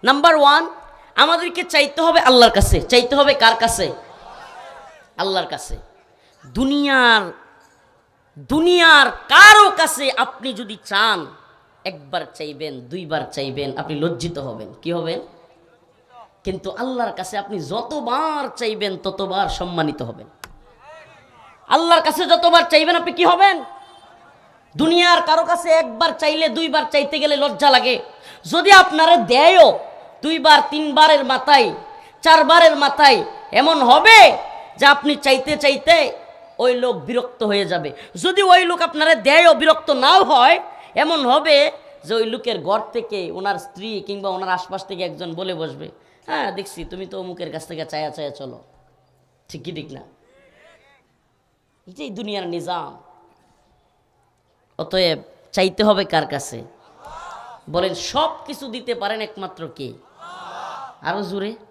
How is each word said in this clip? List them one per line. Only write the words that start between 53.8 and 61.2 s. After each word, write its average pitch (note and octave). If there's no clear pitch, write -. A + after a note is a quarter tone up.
অতএব E3
চাইতে F#3+
হবে G3+
কার D#3
কাছে? B2+
বলেন, F#3
সব D#4
কিছু C#4
দিতে A#3
পারেন G#3+
একমাত্র F#3+
কে? B2+
আরো F3+